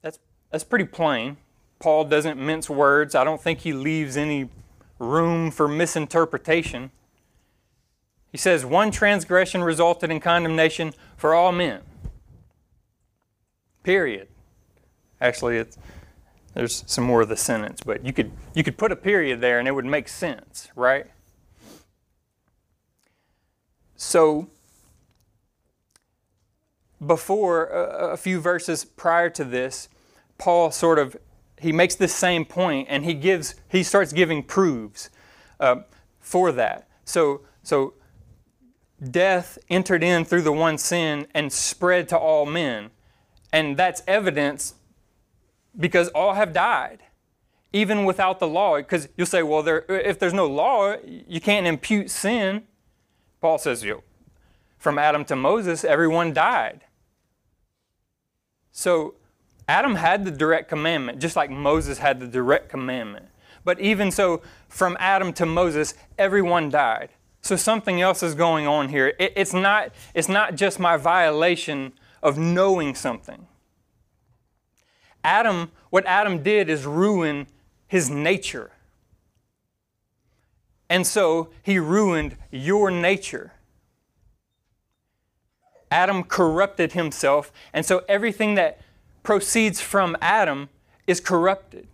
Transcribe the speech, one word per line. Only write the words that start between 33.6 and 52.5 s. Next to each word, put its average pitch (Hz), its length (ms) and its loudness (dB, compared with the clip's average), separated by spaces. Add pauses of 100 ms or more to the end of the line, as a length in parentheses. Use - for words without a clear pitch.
he 185 140 2
starts 175 300 0
giving 160 300 0
proofs, 127 680 -2 (480)
uh, 127 240 2 (380)
for 180 320 0
that. - 360 -4 (160)
So, 143 360 0 (220)
so 139 320 -2 (1080)
death 180 560 0 (100)
entered 180 340 2
in 175 220 2
through 175 180 0
the 156 100 2
one 156 260 0
sin 156 560 -2
and 147 180 -2
spread 180 560 0
to 170 100 0
all 156 280 2
men. 131 440 -4 (640)
And 151 240 0
that's 175 300 0
evidence 151 680 -2 (1040)
because 175 300 2
all 185 260 0
have 196 180 0
died, 180 520 -2 (680)
even 208 320 0
without 185 360 0
the 170 80 0
law. 160 340 0
'Cause 151 340 -4
you'll 175 120 -2
say, 175 160 0
"Well, 151 180 0
there, 160 260 0
if 190 300 -2
there's 180 160 0
no 190 120 2
law, 202 580 0
you - 360 -12
can't 202 260 2
impute 180 440 -2
sin." 208 560 -2 (760)